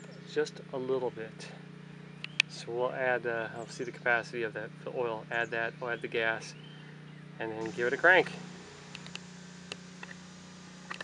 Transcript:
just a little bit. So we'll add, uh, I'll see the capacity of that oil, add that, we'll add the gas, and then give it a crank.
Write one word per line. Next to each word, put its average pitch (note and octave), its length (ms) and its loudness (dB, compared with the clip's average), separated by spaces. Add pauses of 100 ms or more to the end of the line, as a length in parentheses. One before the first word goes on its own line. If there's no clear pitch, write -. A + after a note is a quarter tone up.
(320)
just D3 280 2 (120)
a C3+ 60 0
little B2+ 320 2
bit. - 380 -8 (1000)
So - 200 -10
we'll B2 240 0
add, B2+ 340 2
uh, A2+ 300 0
I'll A2+ 120 -6
see - 160 -4
the A#2 80 -6
capacity A#2+ 500 2
of G#2+ 120 0
that G#2+ 160 -4 (240)
oil, A#2 360 0
add A#2 220 2
that, A2+ 280 0
we'll B2 100 -2
add A#2 120 0
the - 60 -4
gas, A2+ 460 2 (840)
and A2+ 140 0
then A2 200 -2
give A#2+ 140 2
it B2+ 60 6
a C#3 40 2
crank. E3+ 340 12 (2750)